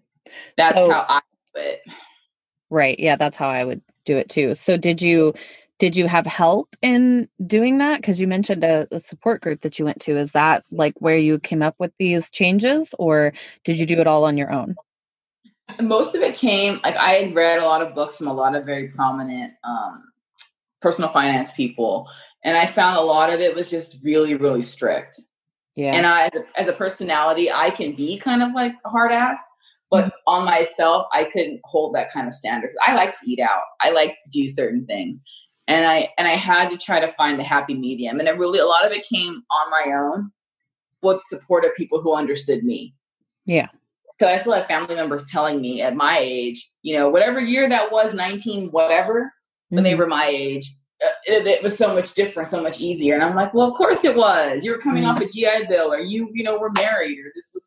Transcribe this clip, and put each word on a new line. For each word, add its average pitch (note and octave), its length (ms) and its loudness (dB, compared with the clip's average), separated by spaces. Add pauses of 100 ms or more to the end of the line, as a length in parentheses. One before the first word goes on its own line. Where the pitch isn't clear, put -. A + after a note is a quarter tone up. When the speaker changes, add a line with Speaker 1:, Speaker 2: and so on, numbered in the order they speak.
(580)
Speaker 1:
That's D#3+ 200 4
Speaker 2:
So F3 140 6
Speaker 1:
how D#3 160 2
I C#3+ 140 2 (340)
do - 60 -8
it. - 200 -6 (880)
Speaker 2:
Right. D3 300 0
Yeah, C#3+ 180 2
that's D3 200 -2
how C#3 120 -2
I B2+ 140 -2
would B2+ 180 -6 (240)
do C#3+ 120 0
it - 120 -4
too. C3+ 260 0
So F3+ 220 0
did E3+ 240 0
you, E3 320 4 (440)
did E3+ 180 0
you F3+ 120 2
have E3+ 180 2
help E3+ 560 0
in B3 460 4 (180)
doing A#3 340 2
that? D4 220 0
'Cause F#3 180 0
you F#3+ 80 0
mentioned F#3 360 0
a, D#3+ 280 2
a E3+ 80 -6
support G3+ 420 -4
group D3+ 200 -4
that D#3 160 -6
you D#3 80 -2
went D3 160 -4
to. D3+ 140 -2
Is C#3+ 160 -2
that, D3+ 400 2
like, D#3 280 0
where D#3+ 180 2
you D#3 200 2
came D#3 240 -4
up D#3 180 0
with F3 200 -6
these F3 300 -2
changes, A#3 680 0
or D3+ 360 2 (300)
did E3 140 -2
you E3 80 -2
do E3 140 2
it E3 80 4
all D#3 160 4
on D3 140 2
your C#3 140 -4
own? C#3 240 -6 (1040)
Speaker 1:
Most A#3 360 2
of E4+ 60 -2
it - 140 2
came, G3+ 480 0
like, E3 140 0
I F#3 160 4
had F#3+ 220 0
read E3 240 4
a E3 60 2
lot D#3+ 160 2
of D#3+ 140 -6
books D3 220 -6
from D3+ 100 -6
a C3+ 60 -4
lot C3+ 220 0
of C#3+ 100 -6
very C#3 240 -6
prominent, C3 640 -4 (100)
um, A2 400 -8 (760)
personal E3+ 300 -2
finance C#3 400 0
people. A2+ 560 -4 (360)
And E3 140 0
I E3+ 100 2
found F3+ 300 2
a D#3+ 40 4
lot D#3+ 320 2
of E3 60 0
it E3+ 160 0
was F3 140 -6
just D#3+ 340 -8
really, D3+ 320 2
really C3+ 260 0
strict. - 580 -6 (560)
Speaker 2:
Yeah. C#3 180 -2
Speaker 1:
And E3+ 120 2
I, E3+ 220 4
as - 80 -8
a, - 240 -8
as F#3+ 80 -2
a F3 60 0
personality, E3 800 -2
I D#3 180 2
can D3+ 260 -6
be D3+ 240 -6
kind B3 240 0
of, B3 100 -2
like, B3 200 -2 (120)
a - 40 -12
hard A#3 220 2
ass, B3 300 0 (480)
but F#3+ 160 4
Speaker 2:
Mm-hmm. F#3+ 40 -4 (180)
Speaker 1:
on F3+ 180 2
myself, E3+ 680 2
I D#3 140 2
couldn't - 400 -4
hold D#3 300 -2
that - 180 -4
kind B2+ 140 -6
of A#2+ 60 -10
standard. A2+ 380 -6 (140)
I C4 100 4
like F#3+ 180 2
to - 60 -16 (100)
eat B2 120 -4
out. G#2 220 0 (180)
I D3 100 2
like D#3 320 0
to D3 80 -20
do C#3 160 -2
certain C3 380 -4
things. G2 360 -8 (460)
And D#3+ 180 2
I, D#3+ 320 2
and F3 100 2
I E3 80 2
had F#3 360 2
to F3 60 -6
try F3+ 220 -2
to D#3+ 140 -2
find D3 260 0
the C3+ 40 -6
happy C#3+ 320 -2
medium. B2 440 -6
And D#3 80 -2
it G3 100 2
really, F3+ 220 2
a D#3+ 60 4
lot E3+ 200 4
of G#3 80 2
it G3+ 140 -8
came F3 440 -6
on D3+ 180 0
my D3+ 240 0
own D3+ 380 -4 (720)
with F#3+ 260 2
support - 380 0
of - 100 0
people E3 260 -4
who D#3+ 140 0
understood C#3 480 -2
me. A#2+ 300 -6 (520)
Speaker 2:
Yeah. E3 220 0 (520)
Speaker 1:
So G#3 80 6
I F3+ 100 2
still A#3 160 -2
have F#3 140 0
family E3 280 -4
members D3 340 -4
telling D3+ 320 -2
me B2 200 -6
at B2+ 140 -2
my D3 240 2
age, B2 520 -4 (120)
you D#3 120 -4
know, C#3+ 140 2
whatever A3 300 4
year B3+ 280 2
that A3 240 0
was, A3 220 2
nineteen G3 560 -6
whatever, F#3 640 0 (360)
when F3+ 140 2
they F#3 80 4
Speaker 2:
Mm-hmm. E3 80 2
Speaker 1:
were E3+ 80 2
my D3+ 200 0
age, C#3 440 -4 (320)
uh, D#3+ 60 2 (160)
it, G3 220 2
it G3 160 2
was G3+ 120 -2
so G#3 180 2
much F3+ 200 -2
different, F#3 340 -2
so E3+ 140 -4
much D#3+ 180 -6
easier. D#3+ 360 0
And D3+ 80 2
I'm F3 120 0
like, G3 200 0
"Well, B3 120 4
of B3 80 -4
course - 300 4
it B3+ 100 4
was. E3 480 2
You A3+ 100 -4
were A3+ 40 -4
coming G3 260 0
Speaker 2:
Mm-hmm. - 120 2
Speaker 1:
off - 60 -2
a G3+ 60 -2
G G#3+ 200 -2
I G#3+ 160 2
Bill, E3+ 280 0
or D3 80 0
you, G#3+ 340 -6
you A3+ 100 -6
know, G#3+ 160 -2
were G#3+ 180 -4
married, G3+ 400 -2
or C#4+ 160 -18
this - 200 -20
was F#4 140 -16